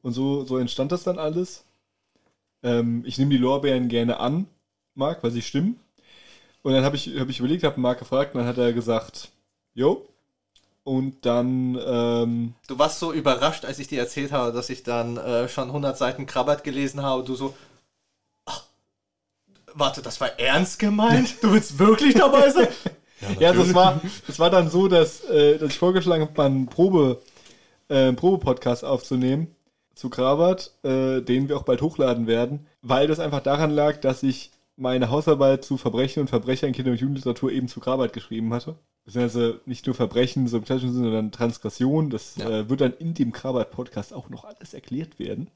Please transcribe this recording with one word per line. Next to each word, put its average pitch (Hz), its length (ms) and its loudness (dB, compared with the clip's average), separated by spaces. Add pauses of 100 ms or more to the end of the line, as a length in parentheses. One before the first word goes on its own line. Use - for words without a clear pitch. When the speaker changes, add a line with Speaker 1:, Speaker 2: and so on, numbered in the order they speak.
Speaker 1:
Und 123 100 -6
so, 135 320 -4
so 127 140 -4
entstand 135 320 -4
das 175 120 -4
dann 180 140 -4
alles. 160 460 -6 (1000)
Ähm, 117 440 0
ich - 100 -10
nehme 139 140 2
die 135 60 4
Lorbeeren 131 520 0
gerne 117 300 -2
an, 151 260 -2 (480)
Marc, 143 300 -4
weil 117 80 -2
sie 120 100 -4
stimmen. 185 380 -2 (800)
Und 135 120 -2
dann 131 100 4
hab 139 100 2
ich, 135 140 -6 (120)
hab 131 100 -4
ich 127 100 -8
überlegt, 151 240 -2
hab 151 140 0
Marc 123 220 -2
gefragt - 360 -4
und 127 60 -2
dann 120 60 -2
hat 123 100 -4
er 120 160 2
gesagt, 117 560 -4 (440)
„Jo.“ 139 320 0 (800)
Und 135 420 -4
dann, 127 600 0
ähm, 117 680 -2 (140)
Speaker 2:
Du 131 120 -12
warst 156 200 0
so 165 140 -4
überrascht, 139 520 0
als 135 140 -10
ich 135 80 -12
dir 143 120 -6
erzählt 139 320 -6
habe, 127 200 -2
dass 120 180 -6
ich 127 140 -12
dann, 120 340 -4
äh, 120 320 -2
schon 127 220 -8
hundert 139 260 -4
Seiten 127 280 -4
Krabbert 139 380 -2
gelesen 139 380 -6
habe. 131 220 -2
Du 127 120 -6
so, 135 200 -8 (880)
„Ach, - 180 -12 (1120)
warte, 139 280 -4
das 120 200 -12
war 127 180 -6
ernst 139 400 0
gemeint? 226 640 2
Du 220 120 4
willst 208 260 2
wirklich 220 360 6
dabei 277 340 8
sein?“ 285 220 4
Speaker 1:
<laughs> - 60 -12 (420)
Speaker 2:
Ja, 101 100 -10
Speaker 1:
Ja, 95 60 -2 (140)
das 180 80 6
Speaker 2:
natürlich. 180 180 4
Speaker 1:
war, 185 260 6 (260)
das 139 100 -12
war 165 140 4
dann 175 180 6
so, 185 180 4
dass, 165 380 4
äh, 147 320 6
dass 151 140 -2
ich - 80 -10
vorgeschlagen 175 420 2
hab, 151 160 -4
mal 147 80 2
einen 135 220 0
Probe, 165 520 4 (680)
äh, 151 200 4
einen 247 60 0
Probe-Podcast 135 720 0
aufzunehmen 135 680 -2 (400)
zu 127 160 -10
Krabbert, 160 640 0 (100)
äh, 131 380 0
den 131 280 0
wir 143 80 -2
auch - 60 -8
bald 123 180 0
hochladen 127 460 0
werden, 120 400 -2 (160)
weil 131 240 2
das 156 120 0
einfach 147 200 -4
daran 151 320 0
lag, 147 300 0
dass 131 200 -2
ich 131 300 -4 (240)
meine 127 340 -2
Hausarbeit 139 560 2
zu 135 120 -4
Verbrechen 127 440 -2
und 135 60 -2
Verbrecher 127 400 -2
in 131 80 -2
Kinder- 131 160 -2
und 117 100 -2
Jugendliteratur 131 500 -4
eben 127 160 -4
zu 120 120 -12
Krabbert 127 340 -2
geschrieben 113 400 -6
hatte. 151 220 -8 (280)
Beziehungsweise 117 600 -2
nicht 123 220 -8
nur 127 80 -2
Verbrechen, 123 520 0
so 117 100 -2
im 107 60 -2
klassischen 127 300 -4
Sinne, 123 140 0
sondern 110 240 -2
Transgression. 127 800 -2
Das, - 240 -10
Speaker 2:
Ja. - 160 -8
Speaker 1:
äh, 107 180 -4
wird 139 120 0
dann 127 180 2
in 165 160 -6
dem 117 160 0
Krabbert-Podcast 120 840 -6
auch - 160 -16
noch - 160 -18
alles - 300 -20
erklärt 156 420 -12
werden. - 380 -10